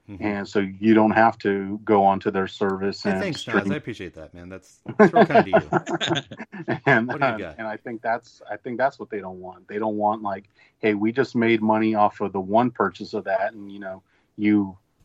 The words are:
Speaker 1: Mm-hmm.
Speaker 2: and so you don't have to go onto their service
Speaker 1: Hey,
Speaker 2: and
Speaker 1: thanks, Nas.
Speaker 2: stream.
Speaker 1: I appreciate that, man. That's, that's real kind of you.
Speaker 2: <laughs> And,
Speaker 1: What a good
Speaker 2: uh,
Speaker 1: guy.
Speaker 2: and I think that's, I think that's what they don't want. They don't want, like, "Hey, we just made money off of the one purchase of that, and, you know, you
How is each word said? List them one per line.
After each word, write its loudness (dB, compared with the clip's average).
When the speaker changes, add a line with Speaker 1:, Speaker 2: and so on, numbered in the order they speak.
Speaker 1:
Mm-hmm. -10
Speaker 2:
and -4
so -2
you 2
don't 6
have 4
to -2
go 4
onto 2
their -2
service -4
Speaker 1:
Hey, 0
Speaker 2:
and 0
Speaker 1:
thanks, -6
Nas. 2
Speaker 2:
stream. -4
Speaker 1:
I -2
appreciate -12
that, -18
man. -18
That's, -20
that's 8
real 6
kind 4
of 4
you. 0
Speaker 2:
<laughs> -4
And, 4
Speaker 1:
What -8
a -8
good 0
Speaker 2:
uh, 0
Speaker 1:
guy. -12
Speaker 2:
and -10
I -8
think -12
that's, -6
I -8
think -10
that's 0
what -14
they -6
don't -12
want. -18
They -8
don't -2
want, 0
like, -8
"Hey, 2
we 0
just -2
made 2
money 2
off 2
of -4
the -4
one 0
purchase -10
of -6
that, -2
and, -18
you -16
know, -14
you 2